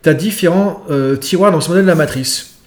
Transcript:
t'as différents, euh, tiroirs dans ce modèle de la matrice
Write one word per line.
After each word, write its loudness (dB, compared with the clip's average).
t'as 4
différents, 0
euh, 0
tiroirs 0
dans 0
ce -6
modèle 2
de 4
la 4
matrice -4